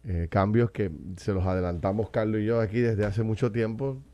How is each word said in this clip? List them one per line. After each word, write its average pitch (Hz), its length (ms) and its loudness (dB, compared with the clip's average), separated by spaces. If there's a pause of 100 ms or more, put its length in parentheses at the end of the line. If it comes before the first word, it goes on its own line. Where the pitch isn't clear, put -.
Eh, 85 260 -2
cambios 107 420 4
que 98 200 -2 (240)
se 101 160 -4
los 92 140 0
adelantamos 92 640 0
Carlos 110 320 0
y 104 40 -2
yo 117 140 2
aquí 110 200 0
desde 110 260 2
hace 101 160 0
mucho 110 300 0
tiempo 117 460 -2 (160)